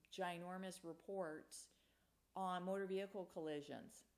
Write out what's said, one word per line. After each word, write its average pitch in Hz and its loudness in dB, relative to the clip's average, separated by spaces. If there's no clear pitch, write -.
ginormous 180 -2
reports 165 -4
on 185 4
motor 196 4
vehicle 190 2
collisions 147 -2